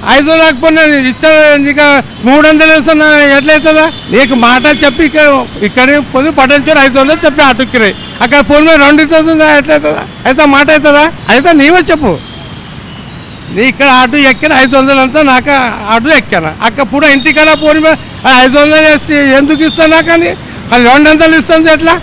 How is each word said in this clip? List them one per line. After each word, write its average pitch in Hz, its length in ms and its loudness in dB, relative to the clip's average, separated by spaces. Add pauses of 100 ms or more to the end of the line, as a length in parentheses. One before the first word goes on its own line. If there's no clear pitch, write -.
(140)
ఐదు 285 140 0
వందలు 320 160 2
కాకపోయినా 320 360 0 (100)
నేను 269 200 0
ఇస్తా, 311 180 0 (360)
నీకు 285 200 0 (420)
మూడు 294 200 4
వందలు 311 260 2
వేస్తున్నా, 311 320 2 (300)
ఎట్లా 285 200 0
అవుతుందా? 311 300 0 (280)
నీకు 254 220 0 (100)
మాట 240 180 2 (180)
చెప్పి 294 280 0
ఇక్కడ, 302 160 0 (420)
ఇక్కడే 254 260 0 (200)
పోయి 285 260 0
పట్టణం 285 460 0
ఐదు 269 140 0
వందలు 294 260 0
చెప్పి 294 240 0
ఆటో 254 240 -2
కిరాయి, 220 200 0 (300)
అక్కడ 247 160 0 (100)
పోయిన 302 240 4 (120)
రెండు 302 180 2 (160)
అవుతుందా? 311 280 0 (120)
ఎట్లా 302 180 -2
అవుతుందా? 294 260 -4 (260)
అయితే 277 160 0 (100)
మాట 277 200 2
అవుతుందా? 294 280 2 (300)
అయితే 277 260 2
నీవే 330 220 2 (100)
చెప్పు. 302 200 -2 (1400)
నీ 196 80 0 (100)
ఇక్కడ 277 140 -2 (120)
ఆటో 254 200 0 (120)
ఎక్కిన 302 320 -2
ఐదు 262 160 0
వందలు 269 260 2
అంతా 302 260 0
నాకు 254 220 0 (400)
ఆటో 233 240 0
ఎక్కాను, 165 340 -4 (180)
అక్కడ 240 220 -4
పూట 285 120 -2 (140)
ఇంటికల్లా 311 460 0
పోని 302 180 2 (640)
ఐదు 262 180 2
వందలు 311 280 2
వేస్తే 294 320 0 (160)
ఎందుకు 285 320 0
ఇస్తానా? 320 400 0
కానీ 339 220 0 (420)
అది 247 180 2
రెండు 294 220 4
వందలు 320 260 2
ఇస్తాను 320 380 0
ఎట్లా? 330 260 0